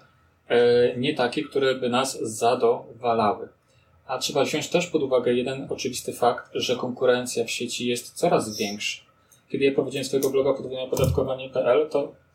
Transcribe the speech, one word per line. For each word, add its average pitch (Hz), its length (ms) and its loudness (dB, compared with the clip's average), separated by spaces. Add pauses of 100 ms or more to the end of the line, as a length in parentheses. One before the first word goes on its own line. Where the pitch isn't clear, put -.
(480)
e, 120 480 4
nie 143 180 0
takie, 135 300 0
które 135 300 2
by 123 140 -2
nas 123 340 0
zadowalały. 117 1300 0 (580)
A 131 120 -4
trzeba 139 260 0
wziąć 147 240 -2
też 170 180 0
pod 151 160 -2
uwagę 123 320 2
jeden 135 380 -2
oczywisty - 400 -6
fakt, - 420 0
że 120 220 -2
konkurencja 123 680 0
w - 60 -6
sieci 120 360 -6
jest 120 280 -4
coraz 113 420 0
większa. 104 460 -6 (480)
Kiedy 135 140 0
ja 135 100 4
prowadziłem 139 300 -2
swojego 135 260 0
bloga 135 240 2
podwójne - 280 -8
opodatkowanie 131 680 0
P - 140 -2
L, 147 260 4
to, 139 220 -2 (220)